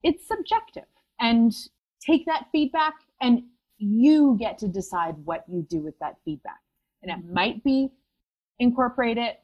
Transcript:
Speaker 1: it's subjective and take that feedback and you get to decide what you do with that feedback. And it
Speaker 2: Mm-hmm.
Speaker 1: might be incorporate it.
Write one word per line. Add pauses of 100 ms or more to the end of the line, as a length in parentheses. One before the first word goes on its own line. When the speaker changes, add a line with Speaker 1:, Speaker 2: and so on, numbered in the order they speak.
Speaker 1:
it's
subjective (360)
and (460)
take
that
feedback (280)
and (360)
you
get
to
decide (100)
what
you
do
with
that
feedback. (420)
And
it
Speaker 2:
Mm-hmm.
Speaker 1:
might
be (680)
incorporate
it.